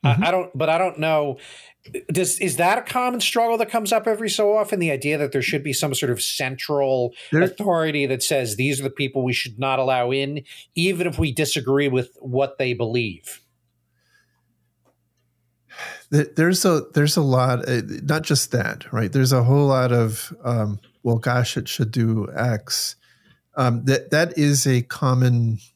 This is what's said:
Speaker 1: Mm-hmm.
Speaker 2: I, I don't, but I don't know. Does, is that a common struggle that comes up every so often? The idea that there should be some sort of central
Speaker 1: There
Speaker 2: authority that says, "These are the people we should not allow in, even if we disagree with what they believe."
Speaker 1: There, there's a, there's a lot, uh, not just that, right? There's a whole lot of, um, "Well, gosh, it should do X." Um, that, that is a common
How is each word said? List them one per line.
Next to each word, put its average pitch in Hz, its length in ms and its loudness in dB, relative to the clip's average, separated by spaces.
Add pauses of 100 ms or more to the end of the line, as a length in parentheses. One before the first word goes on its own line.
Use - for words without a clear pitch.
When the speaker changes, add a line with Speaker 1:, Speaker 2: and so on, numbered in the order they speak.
Speaker 1:
Mm-hmm. 127 180 4
Speaker 2:
I, 160 60 2
I - 20 2
don't, 180 280 -2
but 151 100 0
I 160 100 2
don't 180 200 -2
know. 151 400 0 (720)
Does, 180 300 -2
is 160 160 -2
that 180 220 2
a 240 40 -4
common 247 380 -2
struggle 233 380 2
that 220 120 -2
comes 220 220 -2
up 220 140 2
every 220 240 0
so 208 260 2
often? 208 240 0
The 165 100 0
idea 143 280 -2
that 143 140 -2
there 135 100 0
should 139 200 -2
be 139 120 -4
some 139 200 -2
sort 127 160 -2
of 117 120 -2
central 131 920 -2 (160)
Speaker 1:
There 156 120 4
Speaker 2:
authority 165 640 0
that 127 160 -2
says, 123 340 -2
"These 131 240 0
are 139 40 -8
the 135 60 -2
people 135 320 -4
we 127 120 -2
should 110 240 -8
not 131 200 -2
allow 127 320 0
in, 139 340 -4 (300)
even 175 320 0
if 165 120 -6
we 160 120 0
disagree 139 580 0
with 127 320 -2
what 135 360 -2
they 127 160 -2
believe." 113 720 -6 (2750)
Speaker 1:
There, 147 160 4 (100)
there's 175 280 2
a, 170 180 4 (120)
there's 147 240 4
a 160 40 2
lot, 127 460 2
uh, 123 140 0 (200)
not 151 200 0
just - 300 0
that, - 400 -4
right? 110 200 -2
There's 131 200 2
a 127 100 4
whole 139 240 4
lot 127 260 2
of, 117 500 0
um, 107 380 -2 (220)
"Well, 117 160 2
gosh, 123 400 0
it - 100 -8
should 117 220 -2
do 113 440 0
X." - 640 -4 (600)
Um, 120 280 0
that, - 260 0
that 160 280 2
is 143 280 2
a 127 160 2
common 123 760 0 (160)